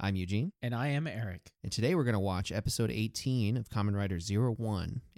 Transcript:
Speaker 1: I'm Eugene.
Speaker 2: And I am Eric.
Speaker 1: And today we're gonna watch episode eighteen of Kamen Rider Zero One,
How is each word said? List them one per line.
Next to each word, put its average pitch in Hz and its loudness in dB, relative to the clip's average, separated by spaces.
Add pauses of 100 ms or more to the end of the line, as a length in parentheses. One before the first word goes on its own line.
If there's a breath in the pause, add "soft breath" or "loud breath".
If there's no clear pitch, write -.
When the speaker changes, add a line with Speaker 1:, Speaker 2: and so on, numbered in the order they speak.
Speaker 1:
I'm 98 0
Eugene. 101 0 (100)
Speaker 2:
And 120 -2
I 123 -2
am 147 -2
Eric. 104 -8 (100)
Speaker 1:
And 101 -8
today 127 2
we're 170 4
gonna 120 4
watch 95 0
episode 110 0
eighteen 113 0
of 117 -4
Kamen 101 0
Rider 98 0
Zero 104 2
One, 104 -2 (160)